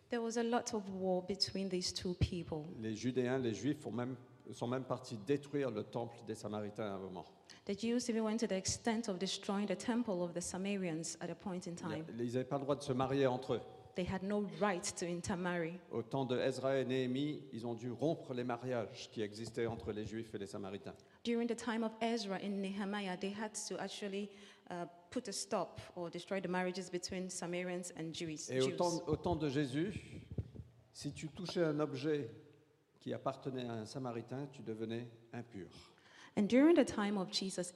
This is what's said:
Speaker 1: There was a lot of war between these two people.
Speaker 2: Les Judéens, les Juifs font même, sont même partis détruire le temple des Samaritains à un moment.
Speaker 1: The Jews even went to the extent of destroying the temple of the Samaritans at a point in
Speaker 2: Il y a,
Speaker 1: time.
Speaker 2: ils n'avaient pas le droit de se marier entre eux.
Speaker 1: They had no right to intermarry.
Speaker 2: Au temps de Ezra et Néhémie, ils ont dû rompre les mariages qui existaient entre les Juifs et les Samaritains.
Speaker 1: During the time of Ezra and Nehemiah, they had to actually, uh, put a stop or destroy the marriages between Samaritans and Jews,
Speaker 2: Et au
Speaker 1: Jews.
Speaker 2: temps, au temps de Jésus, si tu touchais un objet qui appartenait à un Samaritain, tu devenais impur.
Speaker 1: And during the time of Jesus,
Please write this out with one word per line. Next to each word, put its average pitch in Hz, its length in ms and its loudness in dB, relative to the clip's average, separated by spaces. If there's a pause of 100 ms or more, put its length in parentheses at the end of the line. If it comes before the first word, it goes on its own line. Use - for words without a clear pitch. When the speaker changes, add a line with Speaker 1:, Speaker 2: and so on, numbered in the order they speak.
Speaker 1:
There 240 140 0
was 226 160 0
a 233 40 4
lot 233 300 2
of 214 100 0 (160)
war 185 280 2
between 196 420 0
these 180 240 0
two 180 220 0
people. 165 500 0 (160)
Speaker 2:
Les 110 140 0
Judéens, 123 440 4
les 117 140 2
Juifs 127 280 0
font 113 120 -4
même, 123 240 -2 (360)
sont 120 140 -4
même 127 180 0
partis 123 420 -4
détruire 143 440 2
le 107 140 -2
temple 117 320 -4 (100)
des 110 80 -4
Samaritains 107 520 -4
à 98 80 -2
un 95 40 -4
moment. 90 280 -8 (400)
Speaker 1:
The 196 120 -2
Jews 240 300 2
even 220 140 2
went 220 160 2
to 226 80 2
the 196 60 2
extent 214 580 0
of 180 80 0
destroying 196 480 0
the 190 100 2
temple 220 460 2
of 175 100 0
the 175 80 -2
Samaritans 185 800 0
at 175 80 -4
a 165 60 -4
point 180 320 -6
in 170 60 -4
Speaker 2:
Il 175 80 -8
y - 40 -8
a, 156 120 0
Speaker 1:
time. 160 80 -4 (140)
Speaker 2:
ils 120 140 0
n'avaient 127 120 2
pas 139 120 0
le 135 60 2
droit 135 140 2
de 135 60 -6
se 131 120 2
marier 131 320 6
entre 127 300 2
eux. - 40 0 (340)
Speaker 1:
They 180 120 0
had 190 160 0
no 208 240 0 (140)
right 196 380 2
to 180 80 0
intermarry. 175 720 0 (120)
Speaker 2:
Au 113 120 0
temps 135 220 0
de 123 140 2
Ezra 135 400 4
et 131 60 4
Néhémie, 131 580 2 (100)
ils 110 140 -6
ont 120 80 -2
dû 117 160 -6
rompre 147 420 0
les 123 120 0
mariages 123 680 -2
qui 117 120 -4
existaient 113 440 -2
entre 110 260 -4
les 107 140 -2
Juifs 113 280 -6
et 104 40 -2
les 98 80 -4
Samaritains. 101 480 -6 (300)
Speaker 1:
During 233 240 2
the 226 80 0
time 226 260 0
of 226 180 0
Ezra 220 360 0
and 202 260 -2
Nehemiah, 196 560 -2
they 196 160 -2
had 214 160 -2 (180)
to 190 120 -2
actually, 202 500 -4 (400)
uh, 175 160 -2 (240)
put 240 180 -2
a 196 40 -4
stop - 480 0 (160)
or 170 140 -4
destroy 185 300 -2
the 180 80 -2
marriages 180 400 2
between 185 400 -2
Samaritans 180 680 -2
and 160 160 -2
Jews, 160 360 -4
Speaker 2:
Et 131 100 4
au 131 100 8
Speaker 1:
Jews. 165 60 -2
Speaker 2:
temps, 170 320 4
au 151 80 4
temps 175 200 4
de 151 120 2
Jésus, 147 520 2 (920)
si 143 200 -4
tu 147 160 -6
touchais 175 360 0
un 151 160 4
objet 147 500 0 (720)
qui 120 120 -4
appartenait 127 540 -2
à 117 60 -2
un 110 120 -2
Samaritain, 127 680 -4
tu 120 100 -14
devenais 113 460 -4 (240)
impur. 110 360 -8 (680)
Speaker 1:
And 214 60 4
during 277 340 10
the 262 100 8
time 208 320 0
of 180 140 -2
Jesus, 185 440 -2